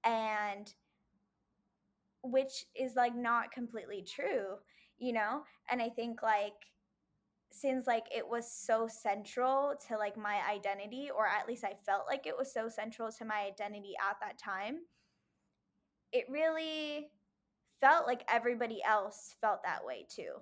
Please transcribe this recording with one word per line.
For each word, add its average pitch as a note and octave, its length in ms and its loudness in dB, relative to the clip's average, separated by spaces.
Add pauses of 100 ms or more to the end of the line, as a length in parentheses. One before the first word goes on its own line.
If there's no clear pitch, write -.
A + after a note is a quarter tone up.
and G#3+ 680 0 (1500)
which C4 420 2 (100)
is, B3+ 200 -2
like, A#3+ 200 4
not A#3+ 360 2
completely A3+ 520 -8
true, G#3+ 520 -2 (420)
you B3 140 -2
know? A3+ 300 0 (280)
And B3 120 0
I A#3 80 0
think, A#3 320 -4
like, G#3 320 2 (960)
since, C4 360 0
like, A3+ 180 2 (100)
it A#3 120 -2
was A#3 220 -4
so A3+ 380 2
central B3+ 880 0 (120)
to, A3+ 100 -2
like, G#3 200 -2
my G#3 220 -2 (100)
identity, G#3 680 -4
or G#3+ 120 4
at G#3 200 2
least B3 160 -6
I G3 100 -2 (120)
felt G3 220 2
like - 180 -2
it - 120 -4
was C4+ 160 -2
so A3+ 160 -2
central A3+ 420 -6
to A3+ 140 -10
my G#3+ 220 -2
identity G3+ 460 -8 (160)
at G#3+ 120 -2
that G#3+ 160 -6
time, G#3+ 440 -4 (1300)
it B3 160 2
really D#4 800 -2 (720)
felt D4+ 260 10
like B3 220 0
everybody A#3 540 2
else G#3+ 580 2
felt G#3+ 220 2
that E3+ 200 -2
way A#2 260 -8
too. D2+ 320 -8